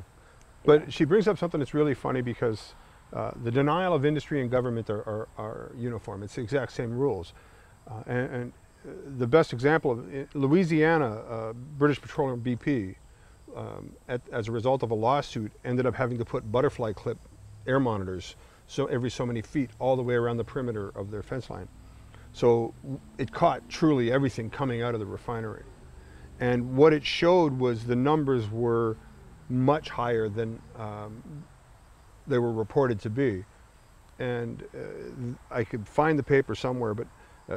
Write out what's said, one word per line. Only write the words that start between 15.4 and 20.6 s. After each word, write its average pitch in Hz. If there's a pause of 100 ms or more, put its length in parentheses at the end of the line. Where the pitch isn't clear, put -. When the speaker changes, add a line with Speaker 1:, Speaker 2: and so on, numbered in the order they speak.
Speaker 1:
ended 127
up 117
having 123
to 117
put 117
butterfly 123
clip 113 (500)
air 131
monitors 95 (300)
so -
every 123
so -
many 120
feet 123
all 127
the 131
way 123
around 120
the 113
perimeter 110